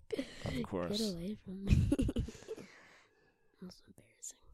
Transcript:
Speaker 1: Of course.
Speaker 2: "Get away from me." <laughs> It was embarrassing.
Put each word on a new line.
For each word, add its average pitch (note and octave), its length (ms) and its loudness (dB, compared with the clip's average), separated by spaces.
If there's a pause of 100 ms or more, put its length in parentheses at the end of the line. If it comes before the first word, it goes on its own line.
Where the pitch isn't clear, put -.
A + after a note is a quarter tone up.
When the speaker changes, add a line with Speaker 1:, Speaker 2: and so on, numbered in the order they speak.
(460)
Speaker 1:
Of B3 180 0
course. G3+ 340 -2
Speaker 2:
"Get G#3+ 160 0
away F3+ 300 -6
from G3 220 -8
me." - 240 8
<laughs> C#4 80 4 (1600)
It F#3+ 60 -12
was - 200 -18
embarrassing. - 500 -18 (160)